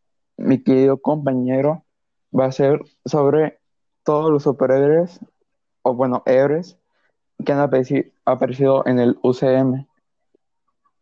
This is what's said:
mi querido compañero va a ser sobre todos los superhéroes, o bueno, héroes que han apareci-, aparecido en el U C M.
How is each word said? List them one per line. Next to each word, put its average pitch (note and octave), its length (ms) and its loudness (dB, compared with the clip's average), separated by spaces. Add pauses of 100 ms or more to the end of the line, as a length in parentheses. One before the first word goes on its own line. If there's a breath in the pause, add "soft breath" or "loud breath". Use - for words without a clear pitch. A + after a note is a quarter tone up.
(360)
mi C3 260 0
querido C3+ 400 2
compañero C#3 840 -2 (520)
va C3 100 2
a C3 40 -4
ser C#3+ 300 0 (240)
sobre D3 540 0 (440)
todos D#3 280 0
los C#3+ 120 0
superhéroes, C#3+ 800 0 (600)
o B2+ 120 0
bueno, B2 320 -4
héroes C#3+ 520 0 (680)
que C#3+ 80 -2
han C#3+ 60 0
apareci-, C3+ 520 -2 (140)
aparecido C3+ 600 0
en B2 140 0
el B2 220 0
U B2+ 120 2
C C3 200 0
M. C3 340 -2 (1160)